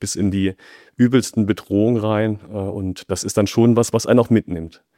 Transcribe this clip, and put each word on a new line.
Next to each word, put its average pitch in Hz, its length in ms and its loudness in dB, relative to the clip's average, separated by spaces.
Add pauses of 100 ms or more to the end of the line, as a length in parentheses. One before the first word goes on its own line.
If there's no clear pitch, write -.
bis - 160 -8
in 98 140 0
die 95 240 -2 (420)
übelsten 120 480 2
Bedrohungen 107 580 0
rein. 107 380 -2 (100)
Äh, 107 60 -12
und 95 540 -8
das 92 140 -6
ist - 120 -8
dann 104 100 2
schon 117 300 2
was, 117 160 0
was - 140 -2
einen 120 140 4
auch 110 100 0
mitnimmt. 87 520 -2 (160)